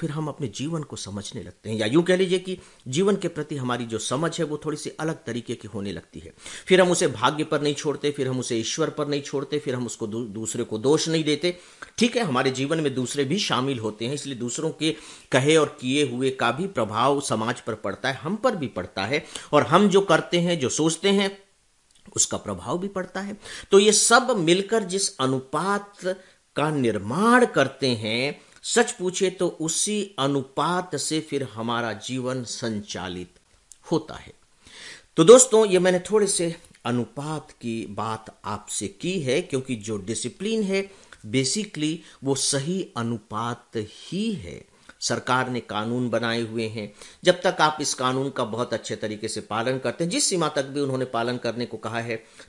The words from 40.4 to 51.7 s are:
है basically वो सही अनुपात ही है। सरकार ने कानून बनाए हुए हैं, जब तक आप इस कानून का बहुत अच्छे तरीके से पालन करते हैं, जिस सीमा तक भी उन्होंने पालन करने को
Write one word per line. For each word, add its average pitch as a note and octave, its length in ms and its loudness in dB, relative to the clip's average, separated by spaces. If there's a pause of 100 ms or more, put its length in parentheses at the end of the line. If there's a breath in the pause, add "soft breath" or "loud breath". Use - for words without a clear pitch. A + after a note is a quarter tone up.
है G3 280 -2 (360 loud breath)
basically D3+ 680 -2 (280 loud breath)
वो C3+ 120 0
सही C#3+ 520 -2 (100)
अनुपात A#2 800 -6
ही F#3+ 560 -6
है। F2 360 -12 (320 loud breath)
सरकार B2 480 0
ने B2 100 -4
कानून A#2 500 -4
बनाए A#2 320 0
हुए A2 260 -4
हैं, G#2+ 260 -10 (300 loud breath)
जब F3 180 4
तक F3+ 180 0
आप D3+ 220 4
इस - 120 -4
कानून C3 360 -2
का C3 140 -4
बहुत A2+ 300 -4
अच्छे G#2+ 220 -6
तरीके G#2+ 320 -8
से G#2 140 -6
पालन A#2+ 360 -2
करते B2+ 260 -4
हैं, E3+ 80 -2
जिस C#4 120 0
सीमा E3+ 260 0
तक C#3+ 140 0
भी C3+ 160 -6
उन्होंने C3 260 -2
पालन A#2+ 320 -2
करने A#2 280 -4
को G#2+ 120 -10